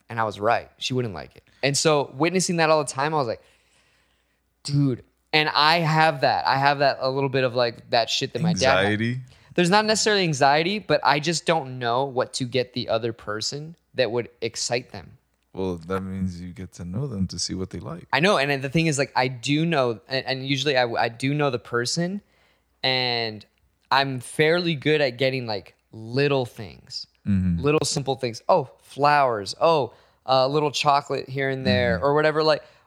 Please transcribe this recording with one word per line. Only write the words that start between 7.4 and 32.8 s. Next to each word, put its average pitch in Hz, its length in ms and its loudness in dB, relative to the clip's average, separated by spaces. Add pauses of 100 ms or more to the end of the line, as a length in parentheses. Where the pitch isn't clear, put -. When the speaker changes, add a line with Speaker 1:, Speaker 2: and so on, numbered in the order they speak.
Speaker 1:
of, 120 100 -2
like, 120 360 -2
that 117 200 2
shit - 240 -4
that 127 80 -6
my 170 100 2
dad 95 160 -4
had. 117 160 4
Speaker 2:
Anxiety? 113 360 -2 (340)
Speaker 1:
There's 175 160 2
not 214 140 6
necessarily 214 380 2
anxiety, 156 560 2
but 156 240 0
I 143 160 4
just 156 280 -2
don't 135 320 -2
know 123 260 0
what 127 300 -4
to 135 100 -4
get 123 300 -2
the 123 160 -6
other 113 220 -2
person 143 640 -10 (200)
that 120 160 0
would 117 180 -4 (120)
excite 120 520 -6
them. 98 260 -18 (340)
Speaker 2:
Well, 92 240 -4 (120)
that 95 120 -4
means 95 400 -6
you 90 120 -12
get 90 220 -16
to 92 120 -14
know 110 200 -6
them 98 220 -4
to 82 100 -12
see - 160 -6
what 92 160 -6
they 87 100 -12
like. 147 320 -14
Speaker 1:
I 135 80 2
know. 185 180 4
And 139 240 0
the 139 80 -4
thing 165 160 2
is, 147 120 0
like, 139 180 -2
I 127 120 2
do 135 380 -2
know, 127 420 0
and, 131 180 -4
and 131 200 -4
usually 135 300 0
I, 127 140 4
I 117 180 0
do 131 260 -4
know 147 160 0
the 117 80 -2
person, 170 640 -4 (600)
and 120 640 -2 (460)
I'm 135 300 2
fairly 165 540 0
good 147 280 2
at 120 160 0
getting, 131 280 0
like, 104 280 -8 (180)
little 127 540 -2
things, - 600 -16 (200)
Speaker 2:
Mm-hmm. 92 360 0
Speaker 1:
little 147 220 2
simple 135 300 -2
things. 120 340 -6
Oh, 160 220 2 (120)
flowers. 131 800 2
Oh, 151 320 2 (320)
a 131 240 2
little 147 220 0
chocolate 143 580 0
here 135 220 -4
and 131 160 -4
there 123 300 2
Speaker 2:
Mm-hmm. - 80 -2
Speaker 1:
or 143 100 4
whatever. 151 300 2
Like, 156 180 2 (240)